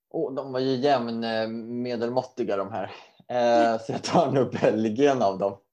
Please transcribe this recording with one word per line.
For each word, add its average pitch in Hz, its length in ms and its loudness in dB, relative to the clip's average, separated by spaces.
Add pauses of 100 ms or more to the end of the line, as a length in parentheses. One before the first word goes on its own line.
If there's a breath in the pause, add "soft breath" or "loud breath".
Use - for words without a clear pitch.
Åh, 156 240 -4
de 135 180 -6
var 127 80 -2
ju 131 160 2
jämn, 120 480 0
eh, 113 240 -2
medelmåttiga, 117 1120 -4
de 98 140 -4
här. 98 200 -8 (360 loud breath)
Eh, 117 540 2
så - 100 -8
jag 117 120 -6
tar 151 280 2
nog 131 200 2
Belgien 117 720 2
av 98 160 2
dem. 98 200 -2 (160)